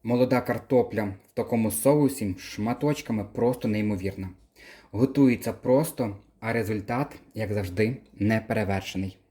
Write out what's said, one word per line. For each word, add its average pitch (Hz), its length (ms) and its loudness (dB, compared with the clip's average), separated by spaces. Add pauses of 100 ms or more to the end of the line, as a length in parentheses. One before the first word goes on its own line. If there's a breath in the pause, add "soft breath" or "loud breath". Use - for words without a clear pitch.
Молода 123 380 2
картопля 110 720 0 (160)
в - 40 -20
такому 113 360 0
соусі 135 680 2
шматочками 117 880 -4
просто 120 440 -2
неймовірна. 98 600 -2 (640 loud breath)
Готується 123 640 2
просто, 127 640 0 (240)
а 113 120 -4
результат, 113 640 -2 (180)
як 107 180 -4
завжди, 104 440 0 (220)
неперевершений. 101 1000 0 (120)